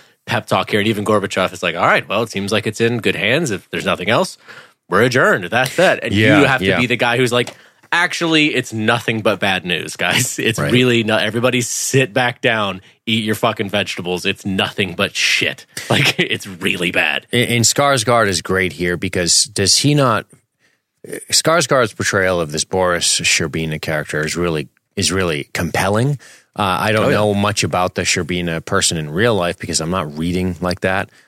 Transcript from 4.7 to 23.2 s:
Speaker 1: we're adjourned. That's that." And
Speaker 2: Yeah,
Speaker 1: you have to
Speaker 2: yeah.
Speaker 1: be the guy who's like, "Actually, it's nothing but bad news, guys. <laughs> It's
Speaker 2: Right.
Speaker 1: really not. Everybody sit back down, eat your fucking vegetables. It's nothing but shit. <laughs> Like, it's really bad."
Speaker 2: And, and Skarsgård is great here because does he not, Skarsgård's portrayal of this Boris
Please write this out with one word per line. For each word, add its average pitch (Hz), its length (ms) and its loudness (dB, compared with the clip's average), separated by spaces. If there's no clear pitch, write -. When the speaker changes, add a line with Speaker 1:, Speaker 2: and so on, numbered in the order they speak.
Speaker 1:
we're 95 160 2
adjourned. 131 420 2
That's 120 300 -2
that." 165 280 2
And 110 100 -4
Speaker 2:
Yeah, 107 260 6
Speaker 1:
you - 60 6
have - 160 2
to 95 60 0
Speaker 2:
yeah. 90 120 4
Speaker 1:
be 85 80 0
the 120 80 0
guy 120 220 2
who's 123 160 2
like, 123 200 0
"Actually, 160 640 2
it's 123 160 -4
nothing 113 500 0
but 101 200 0
bad 95 240 0
news, 82 320 -4
guys. 90 420 -2
<laughs> 113 100 0
It's 110 100 -2
Speaker 2:
Right. 73 120 -2
Speaker 1:
really 123 320 4
not. 107 200 0
Everybody 120 380 0
sit 123 520 -2
back 123 280 0
down, 104 380 0
eat 113 200 0
your 107 100 0
fucking 107 340 -2
vegetables. 90 560 -4
It's 95 200 -4
nothing 95 500 -2
but 95 200 -2
shit. - 560 -2
<laughs> - 180 -8
Like, 135 300 2
it's - 280 -2
really 92 440 -4
bad." 78 420 0
Speaker 2:
And, 120 180 2
and 117 140 2
Skarsgård 120 600 2
is 87 140 0
great 95 320 0
here 87 220 -2
because 90 500 0
does - 340 0
he 147 160 4
not, 123 300 4
Skarsgård's 147 600 2
portrayal 92 480 0
of 76 100 -4
this - 140 -4
Boris 90 560 0